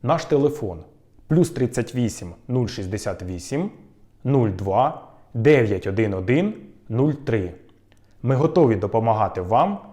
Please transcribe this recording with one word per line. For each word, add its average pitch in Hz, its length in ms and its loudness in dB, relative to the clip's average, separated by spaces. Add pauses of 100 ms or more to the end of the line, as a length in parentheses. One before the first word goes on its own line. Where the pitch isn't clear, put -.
Наш 160 220 0
телефон 139 540 0 (480)
плюс 165 220 4
тридцять 120 460 -4
вісім, 104 380 -4 (140)
нуль 123 200 0
шістдесят 98 560 -6
вісім, 92 480 -6 (520)
нуль 127 260 2
два, 98 580 -2 (260)
дев'ять 113 540 4
один 101 260 0
один, 135 400 0 (360)
нуль 131 220 2
три. 113 400 -4 (720)
Ми 127 120 2
готові 127 400 4
допомагати 107 680 0
вам 139 380 0 (140)